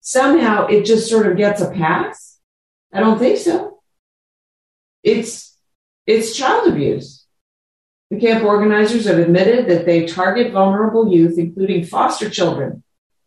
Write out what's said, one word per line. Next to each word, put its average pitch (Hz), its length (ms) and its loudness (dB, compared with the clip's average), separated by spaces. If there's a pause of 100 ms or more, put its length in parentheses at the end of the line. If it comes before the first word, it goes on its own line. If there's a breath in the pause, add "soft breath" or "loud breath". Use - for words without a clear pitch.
somehow 254 640 0
it 208 180 2
just 220 240 2
sort 214 180 2
of 180 120 0
gets 202 240 0
a 170 80 -4
pass. 175 680 -6 (540)
I 196 80 -4
don't 220 180 2
think - 200 2
so. - 420 -4 (1200)
It's, - 540 -4 (500)
it's 220 300 0
child 392 320 0
abuse. - 560 -4 (840)
The 202 100 -8
camp 226 240 0
organizers 214 640 2
have 170 120 2
admitted 190 500 2
that 170 180 0
they 165 180 2
target 196 480 -2
vulnerable 202 580 0
youth, 170 280 2
including 175 480 -4
foster - 420 -4
children. 156 540 -4 (440)